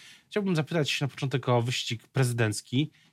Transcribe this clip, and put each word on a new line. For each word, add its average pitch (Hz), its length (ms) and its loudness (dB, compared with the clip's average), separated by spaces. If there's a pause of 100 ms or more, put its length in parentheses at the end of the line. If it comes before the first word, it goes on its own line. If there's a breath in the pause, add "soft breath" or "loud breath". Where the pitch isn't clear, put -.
(300 loud breath)
Chciałbym 196 260 0
zapytać 156 460 -2
na 143 60 0
początek 131 420 -4
o 123 120 4
wyścig 117 460 -4
prezydencki. 120 840 0 (200 soft breath)